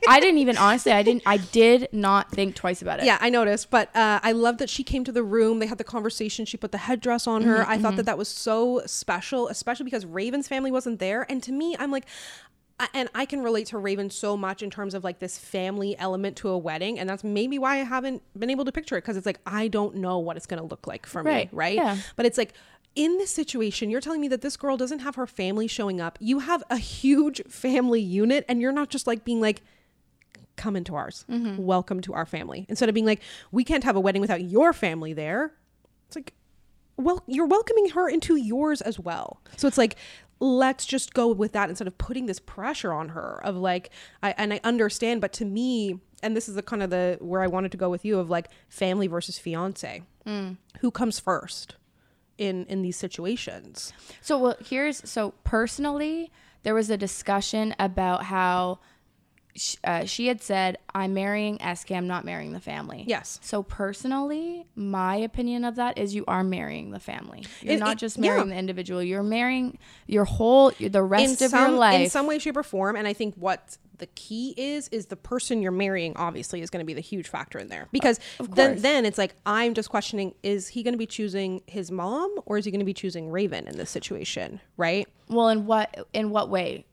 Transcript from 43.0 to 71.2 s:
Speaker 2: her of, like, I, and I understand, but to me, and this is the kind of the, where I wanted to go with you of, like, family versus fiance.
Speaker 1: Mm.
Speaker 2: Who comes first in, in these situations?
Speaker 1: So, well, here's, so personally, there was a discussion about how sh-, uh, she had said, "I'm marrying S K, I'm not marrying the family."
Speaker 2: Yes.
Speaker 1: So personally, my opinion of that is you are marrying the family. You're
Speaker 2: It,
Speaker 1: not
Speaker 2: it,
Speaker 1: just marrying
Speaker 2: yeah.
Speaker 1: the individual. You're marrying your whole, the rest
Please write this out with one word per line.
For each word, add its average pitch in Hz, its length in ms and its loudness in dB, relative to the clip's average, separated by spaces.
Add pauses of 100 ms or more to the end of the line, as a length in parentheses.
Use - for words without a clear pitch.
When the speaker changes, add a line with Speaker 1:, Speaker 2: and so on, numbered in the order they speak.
Speaker 2:
her - 360 -8
of, 196 100 -2
like, 180 340 0 (340)
I, 196 140 0
and 208 160 0
I 208 120 -4
understand, 226 560 2
but 196 120 -2
to 226 120 -6
me, 208 540 -2 (240)
and 220 120 -2
this 220 140 -4
is 196 60 -10
the 202 80 -6
kind 208 200 -4
of 185 60 -2
the, 180 320 0
where 180 200 -2
I 185 60 2
wanted 185 240 -2
to 190 60 -10
go 185 120 0
with 175 140 -4
you 208 160 0
of, 165 100 -2
like, 170 200 -2 (180)
family 190 400 0
versus 175 300 -6
fiance. 175 640 -8 (240)
Speaker 1:
Mm. 196 320 -8 (220)
Speaker 2:
Who 247 120 0
comes - 300 -2
first - 540 -6 (600)
in, 185 280 -4
in 190 160 -4
these 180 160 -4
situations? - 960 -8 (280)
Speaker 1:
So, 294 160 2
well, 247 180 4 (100)
here's, 277 440 -4
so 208 240 -4 (120)
personally, 294 840 -2 (320)
there 214 100 0
was 220 160 2
a 208 80 0
discussion 202 800 -2
about 185 460 0
how 180 540 0 (760)
sh-, - 280 -6
uh, 170 220 0
she 233 220 -2
had 247 140 -2
said, 190 360 0 (160)
"I'm 190 200 -2
marrying 208 480 -2
S 175 220 -6
K, 190 120 -6
I'm 180 120 -2
not 180 180 -4
marrying 156 280 -10
the 180 60 -10
family." 147 480 -12
Speaker 2:
Yes. - 340 -6
Speaker 1:
So 208 220 -4
personally, 285 1000 -6 (100)
my 190 400 -2
opinion 240 500 -2
of 233 100 -4
that 247 220 -2
is 202 180 -2
you 208 120 -4
are 185 160 0
marrying 180 480 -4
the - 80 -12
family. - 460 -14 (160)
You're - 140 -2
Speaker 2:
It, 214 40 2
Speaker 1:
not 214 140 0
Speaker 2:
it, 220 60 -8
Speaker 1:
just 226 180 -6
marrying 233 320 4
Speaker 2:
yeah. 190 40 -6
Speaker 1:
the 180 60 -6
individual. 185 440 -4
You're 190 200 -2
marrying 247 540 0 (300)
your 208 180 4
whole, 254 540 8
the 202 240 2
rest 254 380 4